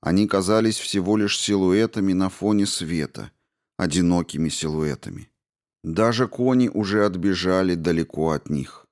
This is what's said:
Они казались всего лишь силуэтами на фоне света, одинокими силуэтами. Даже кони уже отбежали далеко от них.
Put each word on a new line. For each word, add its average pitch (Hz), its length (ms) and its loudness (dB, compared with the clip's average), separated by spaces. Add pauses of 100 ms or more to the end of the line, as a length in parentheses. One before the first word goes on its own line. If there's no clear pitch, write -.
Они 98 280 2
казались 107 500 2
всего 101 380 0
лишь 101 220 -2
силуэтами 98 760 2
на 95 160 0
фоне 101 380 0
света, 80 640 -6 (460)
одинокими 85 720 0
силуэтами. 76 800 -6 (520)
Даже 113 460 0
кони 127 400 2
уже 104 360 0
отбежали 92 720 0
далеко 82 560 0
от 73 180 -4
них. 71 440 -6